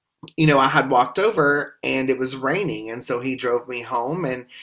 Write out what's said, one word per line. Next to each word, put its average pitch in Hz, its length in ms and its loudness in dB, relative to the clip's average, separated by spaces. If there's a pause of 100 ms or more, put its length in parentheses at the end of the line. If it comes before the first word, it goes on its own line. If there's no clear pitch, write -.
(360)
you 156 120 4
know, 147 100 6
I 135 100 6
had 135 220 2
walked 131 300 2
over 147 640 0
and 131 260 0
it 127 80 0
was 131 180 -4
raining. 131 540 -4
And 120 140 -8
so 120 160 -2
he 131 160 -4
drove 123 320 -2
me 123 140 -8
home, 127 440 -4
and, 127 220 -6 (160)